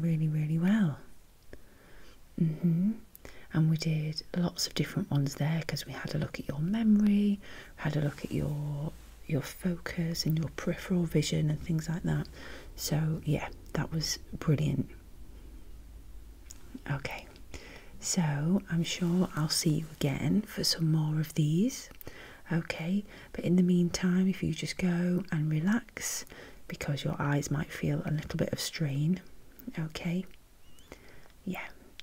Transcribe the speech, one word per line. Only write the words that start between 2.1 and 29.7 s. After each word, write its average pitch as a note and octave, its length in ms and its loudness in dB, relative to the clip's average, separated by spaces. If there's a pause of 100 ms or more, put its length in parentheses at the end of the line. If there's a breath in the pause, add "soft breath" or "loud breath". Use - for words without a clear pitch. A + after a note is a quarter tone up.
Mm-hmm. E3+ 500 4 (600 loud breath)
And D#3+ 160 6
we D#3+ 80 4
did D#3 440 -2 (140)
lots F3 320 0
of - 80 -6
different - 340 0
ones C#3+ 260 2
there D#3 300 0
'cause - 200 -6
we C#3 80 -10
had - 200 -6
a D#3 40 0
look - 220 -4
at - 80 -10
your C#3 120 -6
memory, G#3 800 6 (380 loud breath)
had D3+ 180 0
a D3+ 60 2
look D3 220 -2
at - 80 -6
your, D3 600 -2 (360)
your C#3 140 2
focus - 840 -2
and D#3 120 2
your D#3+ 180 0
peripheral F3 500 0
vision D#3 440 2
and D3+ 120 0
things D#3+ 280 0
like E3 140 -2
that. D3+ 240 0 (480 loud breath)
So, D#3 500 0
yeah, C#3+ 240 0 (240)
that - 180 0
was - 280 -2 (180)
brilliant. C#3 520 2 (2000)
Okay, - 360 -6 (720 loud breath)
so D#3 640 2 (100)
I'm E3+ 120 4
sure F3 520 2
I'll D#3 140 2
see - 200 4 (100)
you D#3+ 140 -6
again D#3 480 2
for - 220 -4
some D#3+ 280 4
more D#3 280 4
of D3+ 160 -2
these. D#3+ 540 2 (640 loud breath)
Okay, E3+ 520 0 (300 loud breath)
but - 120 -4
in E3+ 120 6
the F#3 60 8
meantime, F3+ 640 4
if F#3+ 140 0
you D#3+ 120 0
just - 240 -6
go F3+ 540 2
and D#3 200 2
relax, - 760 0 (420 loud breath)
because - 360 -4
your D3+ 160 0
eyes C#3+ 320 2
might C#3+ 200 -2
feel D3 340 0
a - 60 0
little D3+ 260 -2
bit - 140 2
of - 80 -4
strain. D3+ 600 0 (560)